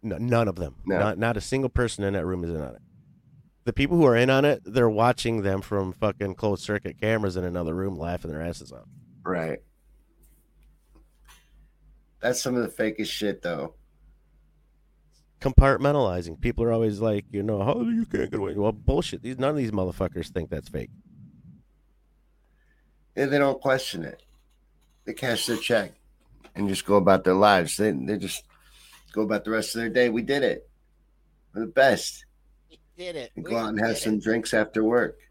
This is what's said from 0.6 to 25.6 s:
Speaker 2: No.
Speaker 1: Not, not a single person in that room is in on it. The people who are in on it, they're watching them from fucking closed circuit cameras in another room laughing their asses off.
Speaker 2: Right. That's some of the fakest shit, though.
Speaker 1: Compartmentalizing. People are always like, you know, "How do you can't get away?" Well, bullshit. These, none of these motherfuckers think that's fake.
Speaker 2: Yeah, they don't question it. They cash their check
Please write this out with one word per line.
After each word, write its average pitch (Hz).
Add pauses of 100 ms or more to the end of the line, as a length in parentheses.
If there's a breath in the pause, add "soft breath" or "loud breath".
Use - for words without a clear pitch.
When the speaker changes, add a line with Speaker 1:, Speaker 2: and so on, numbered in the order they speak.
Speaker 2:
No. 92
Speaker 1:
Not, 92
not 113
a -
single 131
person 113
in 98
that 90
room 90
is 82
in 80
on 64
it. - (800)
The 120
people 143
who 165
are 123
in 123
on 135
it, 147
they're 117
watching 113
them 98
from 95
fucking 101
closed 101
circuit 101
cameras 107
in 90
another 87
room 95
laughing 85
their 78
asses 85
off. 58 (380)
Speaker 2:
Right. 82 (2500 soft breath)
That's 123
some 127
of 120
the 107 (140)
fakest 107
shit, 101
though. 80 (1700)
Speaker 1:
Compartmentalizing. 127
People 117
are 117
always 110
like, 107
you 98
know, 104
"How 120
do 233
you 226
can't -
get 107
away?" 98
Well, 101
bullshit. 135
These, 127
none 135
of 151
these 117
motherfuckers 92
think 82
that's -
fake. 60 (2250)
Speaker 2:
Yeah, 139
they 139
don't 135
question 127
it. - (840)
They -
cash 117
their 113
check 107 (640)